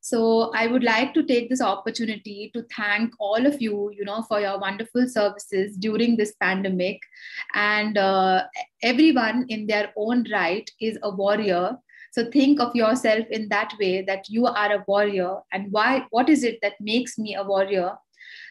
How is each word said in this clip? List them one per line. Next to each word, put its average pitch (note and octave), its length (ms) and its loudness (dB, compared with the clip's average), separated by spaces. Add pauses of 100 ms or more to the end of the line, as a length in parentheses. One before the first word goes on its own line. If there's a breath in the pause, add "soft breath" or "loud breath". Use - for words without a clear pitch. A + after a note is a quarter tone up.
So A3+ 520 2
I A3+ 100 0
would B3 180 0
like A#3 300 2
to D#4+ 80 2
take B3 260 0
this B3+ 140 -2
opportunity G#3+ 920 -4
to A#3 100 -10 (100)
thank G#3+ 440 -2
all A3 260 0
of C#4+ 160 2
you, G#3 340 -2
you G3+ 80 -8
know, G#3 200 -6
for G#3 180 -2
your G3 180 -4
wonderful G#3 480 -2
services G3+ 720 -2
during A3 400 0
this G#3 240 0
pandemic. F#3+ 580 -2 (540 loud breath)
And, G#3 460 0
uh, F#3+ 460 4 (360)
everyone B3 680 4
in G#3+ 180 -6
their G#3 280 0
own A3+ 360 0
right G3 360 0 (140)
is A3 220 -4
a G#3 80 -4
warrior. G3+ 680 0 (360 loud breath)
So A#3 180 -2
think C#4+ 280 6
of A#3 160 0
yourself A3 540 2
in A3 200 -4
that G#3+ 300 -2
way, F#3+ 220 0
that F#3+ 260 -4
you A3+ 200 2
are G#3 260 0
a G3+ 140 -2
warrior. G3 500 0 (160)
And G3 180 -6
why? B3 380 2
What B3+ 200 2
is C#4+ 140 6
it A3+ 200 0
that G3+ 180 -2
makes A3+ 380 -2
me G#3+ 160 -6
a G3 80 -4
warrior? G3 500 0 (580 loud breath)